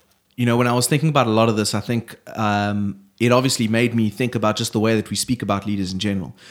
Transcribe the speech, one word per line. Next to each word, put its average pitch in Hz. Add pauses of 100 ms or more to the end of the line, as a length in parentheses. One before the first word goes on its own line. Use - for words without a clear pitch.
(360)
you 120
know, 120
when 123
I 120
was 123
thinking 156
about 139
a 110
lot 113
of 104
this, 107
I 104
think, 117 (220)
um, 104 (180)
it 120
obviously 127
made 113
me 110
think 120
about 107
just 117
the 110
way 110
that 107
we 101
speak -
about 101
leaders 98
in 95
general, 98 (160)